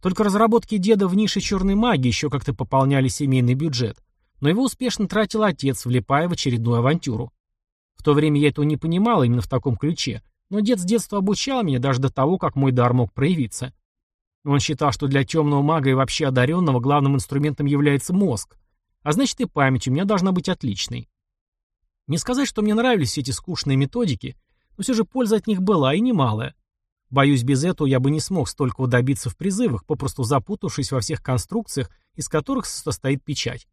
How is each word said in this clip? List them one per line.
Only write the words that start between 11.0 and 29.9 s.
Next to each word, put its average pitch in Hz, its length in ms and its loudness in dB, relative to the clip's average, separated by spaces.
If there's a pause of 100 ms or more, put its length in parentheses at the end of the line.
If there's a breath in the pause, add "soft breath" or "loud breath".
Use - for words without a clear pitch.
обучал 220 440 0
меня 139 160 0
даже 131 220 0
до 135 100 0
того, 170 260 0
как 165 200 -4
мой 135 160 2
дар 120 200 4
мог 123 220 2
проявиться. 135 580 -2 (720)
Он 143 160 2
считал, 147 320 -2
что - 140 -4
для 139 180 2
темного 147 380 0
мага 143 280 2
и 131 40 4
вообще 135 320 2
одаренного 135 520 2
главным 139 360 2
инструментом 143 520 -2
является 143 460 2
мозг, 180 460 -2 (440)
а 151 100 -2
значит 254 280 0
и 240 60 -2
память 135 420 0
у - 20 -2
меня 147 140 0
должна 196 280 2
быть 180 160 -2
отличной. 120 600 -6 (1000)
Не 156 120 -2
сказать, 254 280 -2
что - 140 -6
мне 208 140 2
нравились 226 360 2
все 151 120 -6
эти 131 80 -6
скучные 139 460 -4
методики, 139 600 -2 (400)
но 202 60 -10
все 262 100 -2
же 220 120 2
польза 226 320 0
от 208 100 -4
них 190 160 -2
была 160 320 2
и 190 60 0
немалая. 139 540 0 (540)
Боюсь, 135 340 4
без 135 220 0
этого 170 220 -2
я 131 140 2
бы 135 100 2
не 151 100 0
смог 165 280 -4
столького 131 380 -4
добиться 123 440 0
в - 60 -14
призывах, 190 500 -2
попросту 135 380 -4